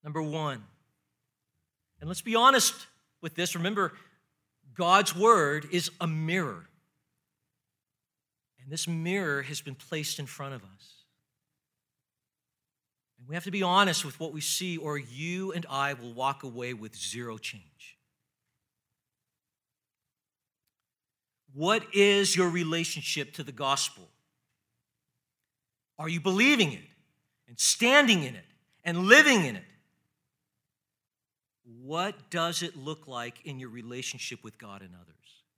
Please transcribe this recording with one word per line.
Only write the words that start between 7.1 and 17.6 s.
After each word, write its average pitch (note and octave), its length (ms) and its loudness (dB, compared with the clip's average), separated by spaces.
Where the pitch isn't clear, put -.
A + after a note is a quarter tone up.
And C3+ 100 -16
this D#3+ 160 -6
mirror E3 540 -2
has C#3+ 180 -8
been C3+ 160 -12
placed - 440 -8
in D3 60 -8
front C#3 300 -12
of G#2+ 80 -14
us. - 400 -20
And B2 80 -20
we D3 80 -10
have F3 80 -8
to G3 80 -8
be G3 100 -2
honest F3+ 440 4
with C#3+ 160 -12
what D#3+ 100 -8
we D#3 80 -10
see, F3 380 -4
or D3 200 -6
you D#3+ 540 -8
and E3+ 180 -6
I C#3 260 -4
will A#2+ 180 -14
walk C3+ 300 -4
away B2 300 -10
with A2 220 -14
zero A#2 420 -10
change. - 600 -16